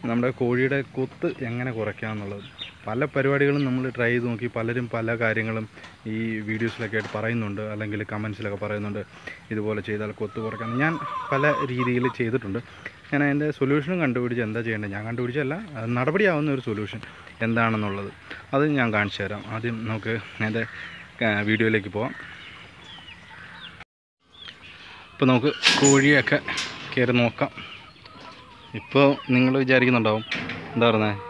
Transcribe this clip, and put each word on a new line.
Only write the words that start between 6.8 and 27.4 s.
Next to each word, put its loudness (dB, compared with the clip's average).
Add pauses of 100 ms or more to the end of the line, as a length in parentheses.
ആയിട്ട് -6
പറയുന്നുണ്ട്, -2 (100)
അല്ലെങ്കിൽ -4 (100)
കമൻസിലൊക്കെ -4
പറയുന്നുണ്ട്, -4 (540)
ഇതുപോലെ -2
ചെയ്താൽ -4
കൊത്ത് -6
കുറയ്ക്കാം. -4
ഞാൻ 2 (400)
പല 4 (200)
രീതിയിൽ 2 (120)
ചെയ്തിട്ടുണ്ട്. -2 (500)
ഞാൻ 2
അതിൻ്റെ 0 (120)
സൊല്യൂഷനും 0
കണ്ടുപിടിച്ച് 0
എന്താ -4
ചെയ്യേണ്ടത്, -4
ഞാൻ -6
കണ്ടുപിടിച്ചല്ല, -4 (220)
അത് -6 (100)
നടപടിയാവുന്ന 2
ഒരു -6
solution -4 (440)
എന്താണെന്നുള്ളത് 0 (460)
അത് 6 (140)
ഞാൻ 4
കാണിച്ചു 2
തരാം. -6 (140)
ആദ്യം -4 (140)
നമുക്ക് -2 (320)
എൻ്റെ, 0 (640)
ആ, 4 (220)
വീഡിയോയിലേക്ക് 2
പോവാം. -2 (3000)
ഇപ്പം 2
നമുക്ക് 4 (300)
കോഴിയൊക്കെ 8 (560)
കയറി 4
നോക്കാം. 2 (1300)